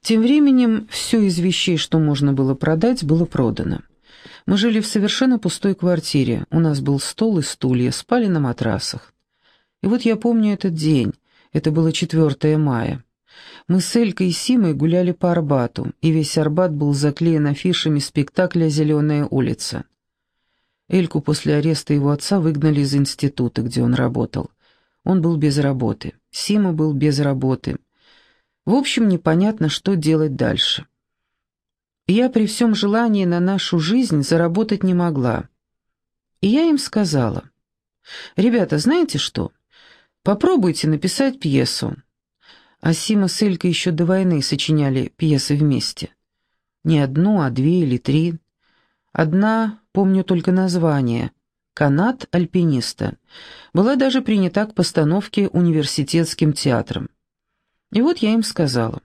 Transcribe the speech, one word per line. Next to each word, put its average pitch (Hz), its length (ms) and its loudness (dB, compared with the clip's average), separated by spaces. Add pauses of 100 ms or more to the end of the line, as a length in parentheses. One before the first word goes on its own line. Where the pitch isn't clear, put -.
Тем 226 180 2
временем 247 680 4
всё - 320 0
из 185 160 2
вещей, 175 400 0
что - 200 0
можно 143 360 2
было 135 200 0
продать, 165 500 0
было 160 200 2
продано. 110 560 -2 (640)
Мы 196 140 2
жили 220 220 2
в 214 60 -4
совершенно 220 520 0
пустой 190 360 -2
квартире, 156 760 -2
у 160 100 2
нас 151 220 0
был 139 180 0
стол 220 380 -2
и 147 40 -2
стулья, 127 480 -2
спали 240 360 -2
на 180 120 0
матрасах. 120 760 -4 (680)
И 190 40 -2
вот 233 160 0
я 226 140 2
помню 220 360 2
этот 185 220 -4
день, 151 400 0 (400)
это 156 160 0
было 160 200 2
четвёртое 156 680 0
мая. 135 440 -2 (640)
Мы 180 140 2
с - 160 -2
Элькой 202 320 0
и 170 40 -2
Симой 202 420 0
гуляли 170 380 2
по 175 200 0
Арбату, 143 680 -2
и 165 80 2
весь 156 260 0
Арбат 160 380 0
был 147 180 0
заклеен 147 540 0
афишами 151 520 0
спектакля 165 680 -2
"Зелёная 151 560 0
улица". - 600 -4 (1000)
Эльку 170 360 0
после 151 320 -2
ареста 147 400 0
его 143 160 2
отца 160 300 0
выгнали 151 400 0
из 139 140 0
института, 135 680 -2
где 117 200 -2
он 120 120 2
работал. 123 560 -4 (520)
Он 185 200 0
был 165 160 0
без 143 180 0
работы. 131 560 -2 (180)
Сима 208 440 0
был 156 180 0
без 143 260 0
работы. 135 600 -2 (880)
В 190 80 2
общем, 254 340 0
непонятно, 180 600 0
что 196 280 -2
делать 156 400 0
дальше. - 500 -2 (1200)
Я 233 220 2
при 226 180 2
всём 220 280 2
желании 208 500 0
на 175 160 0
нашу 185 400 0
жизнь 170 420 0
заработать 170 600 0
не 185 100 2
могла. 147 540 -2 (920)
И 190 80 0
я 277 160 2
им 311 140 2
сказала: 151 640 -2 (920)
"Ребята, 208 420 2
знаете 294 400 0
что? - 340 -6 (680)
Попробуйте 202 640 0
написать 190 540 -2
пьесу". 135 560 -2 (840)
А 160 120 0
Сима 196 340 0
с - 160 -2
Элькой 180 280 0
ещё 170 220 -2
до 160 120 0
войны 180 380 0
сочиняли 139 720 -2
пьесы 147 400 0
вместе. 143 540 -2 (720)
Не 156 160 4
одну, 165 400 2
а 139 100 0
две 143 300 2
или 131 160 0
три. 156 380 0 (800)
Одна, 214 680 0 (120)
помню 190 300 2
только 180 300 0
название, 156 800 0 (400)
"Канат 160 580 0
альпиниста", 165 840 -2 (560)
была 214 220 2
даже 269 260 2
принята 202 460 0
к 214 80 -16
постановке 180 720 0
университетским 160 1040 0
театром. - 560 -2 (840)
И 214 100 2
вот 339 160 0
я 220 160 0
им 226 80 2
сказала 127 600 -2